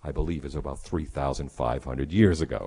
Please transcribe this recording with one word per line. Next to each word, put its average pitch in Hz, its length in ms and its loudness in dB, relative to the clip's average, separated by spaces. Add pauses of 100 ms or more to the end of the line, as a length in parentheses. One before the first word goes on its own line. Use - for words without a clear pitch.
I 76 100 -8
believe 76 320 -2
it's 71 100 -10
about 69 240 -6
three 80 260 -4
thousand 69 460 -2
five 64 340 -2
hundred 67 280 -4
years 92 280 8
ago. 62 260 -2